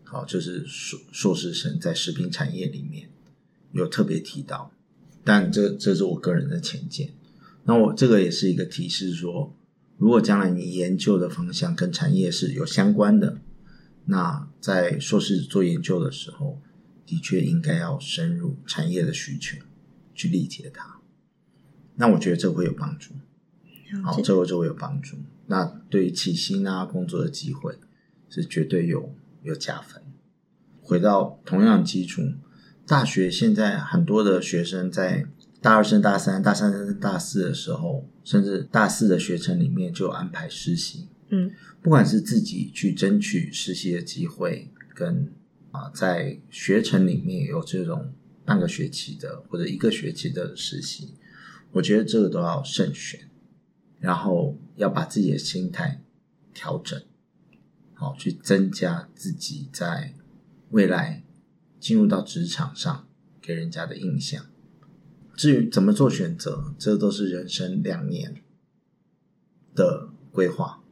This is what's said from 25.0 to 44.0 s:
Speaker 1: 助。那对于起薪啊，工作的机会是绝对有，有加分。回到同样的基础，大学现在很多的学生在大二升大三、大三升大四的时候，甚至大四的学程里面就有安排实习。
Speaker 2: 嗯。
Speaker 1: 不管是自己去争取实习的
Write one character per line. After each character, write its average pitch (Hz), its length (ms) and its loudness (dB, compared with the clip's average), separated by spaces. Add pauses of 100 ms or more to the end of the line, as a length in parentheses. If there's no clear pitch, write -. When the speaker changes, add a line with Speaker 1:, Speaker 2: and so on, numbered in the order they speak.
Speaker 1:
助。 - 160 -14 (300)
那 92 180 2 (240)
对 95 160 4
于 87 60 0
起 90 220 -2
薪 98 340 -2
啊， 92 180 -4
工 90 220 -4
作 87 160 -4
的 82 80 -2
机 - 200 -8
会 - 280 -10 (500)
是 - 160 -6
绝 - 180 -2
对 87 220 0
有， - 300 -4 (260)
有 78 140 -8
加 - 260 -8
分。 - 220 -20 (840)
回 90 140 2
到 98 460 4
同 95 180 4
样 110 160 8
的 85 60 2
基 90 200 -2
础， - 160 -6 (640)
大 139 200 4
学 92 260 0
现 107 240 4
在 104 220 2
很 - 260 0
多 107 180 4
的 95 200 4
学 87 200 -2
生 90 300 -4
在 92 340 0 (360)
大 110 140 8
二 107 60 8
升 104 200 6
大 101 160 4
三、 95 260 0
大 104 100 4
三 104 200 2
升 101 260 -6
大 95 180 -2
四 98 240 -4
的 87 120 0
时 - 180 -6
候， 85 380 -4 (160)
甚 101 180 4
至 98 200 -2
大 110 220 4
四 107 220 2
的 90 100 6
学 87 200 -2
程 87 200 -2
里 85 120 2
面 90 240 -2
就 92 140 -2
有 87 40 -2
安 90 180 -6
排 82 200 -10
实 - 260 -4
习。 - 320 -8 (220)
Speaker 2:
嗯。 185 220 0 (300)
Speaker 1:
不 170 80 2
管 135 160 8
是 110 140 4
自 117 220 2
己 90 280 -6
去 95 240 0
争 98 240 2
取 82 320 0
实 - 240 -6
习 90 200 -4
的 87 80 -4